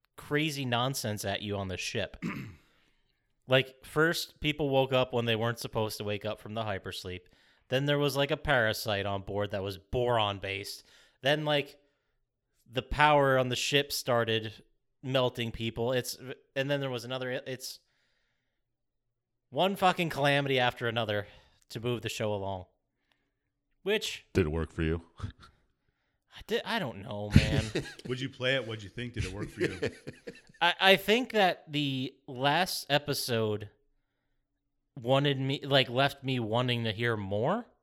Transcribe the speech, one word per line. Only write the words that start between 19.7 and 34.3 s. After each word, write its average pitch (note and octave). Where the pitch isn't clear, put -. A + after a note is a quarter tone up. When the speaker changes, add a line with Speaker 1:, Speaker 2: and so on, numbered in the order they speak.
Speaker 1:
fucking F3+
calamity C#3
after B2
another G#2+
to -
move A#2
the A2+
show G#2+
along. F#2+
Which G#3+
Speaker 2:
Did F#2
it D2+
work D#2+
for E2+
you? E2
Speaker 1:
I -
did, A3+
I A3
don't A#2
know, G#2
man. -
Speaker 2:
<laughs> -
Speaker 3:
Would B2+
you C3+
play B2+
it? A#2+
What'd A2
you F#2+
think? A#2+
Did A2
it F#2
work G2+
for -
you? -
Speaker 1:
<laughs> -
I, E3+
I F#3+
think A3+
that F#3+
the C3+
last C#3+
episode A2+